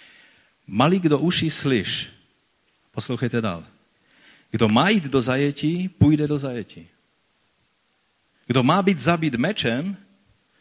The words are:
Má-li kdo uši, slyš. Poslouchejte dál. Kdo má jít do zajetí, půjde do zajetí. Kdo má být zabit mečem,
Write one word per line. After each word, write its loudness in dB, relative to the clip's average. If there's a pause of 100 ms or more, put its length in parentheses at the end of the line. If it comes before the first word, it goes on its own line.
(680)
Má-li 2
kdo 2
uši, -2
slyš. -2 (800)
Poslouchejte -4
dál. -6 (880)
Kdo 2
má 4
jít 2
do 2
zajetí, -2
půjde 4
do -2
zajetí. -10 (1600)
Kdo 2
má 4
být 0
zabit 0
mečem, -4 (640)